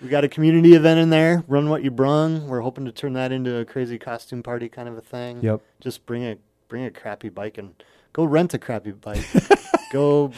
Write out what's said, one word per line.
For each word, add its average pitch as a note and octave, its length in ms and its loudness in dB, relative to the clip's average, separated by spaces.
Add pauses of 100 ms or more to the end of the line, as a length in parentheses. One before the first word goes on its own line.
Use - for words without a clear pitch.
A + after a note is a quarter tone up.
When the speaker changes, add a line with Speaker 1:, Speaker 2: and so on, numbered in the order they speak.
Speaker 1:
We B2+ 60 -14
got C#3+ 160 0
a C#3 60 0
community E3 440 8
event D#3+ 260 8
in E3 120 2
there, E3 360 2
Run C#3+ 220 0
What D3+ 140 -2
You C3+ 80 -2
Brung. D3+ 560 0
We're B2+ 140 -6
hoping C3 240 -8
to A#2 60 -10
turn C3+ 220 -8
that B2+ 180 -4
into B2+ 260 -4
a A#2 80 -6
crazy A#2+ 340 -8
costume A#2+ 420 -12
party A#2+ 280 -10
kind A#2+ 200 -16
of A2+ 80 -14
a A2+ 40 -16
thing. A#2+ 420 -12
Speaker 2:
Yep. G#2+ 180 -2 (200)
Speaker 1:
Just - 260 -12
bring A#2+ 160 -6
a, A2+ 140 -8 (300)
bring B2 180 -10
a A2+ 40 -8
crappy G#2 400 -14
bike G2+ 300 -14
and G2 160 -20 (360)
go D#3+ 120 -4
rent D#3+ 320 0
a - 20 -6
crappy G#2+ 360 -10
bike. G#2 300 -10 (100)
Speaker 2:
<laughs> - 40 4 (540)
Speaker 1:
Go C#3+ 460 0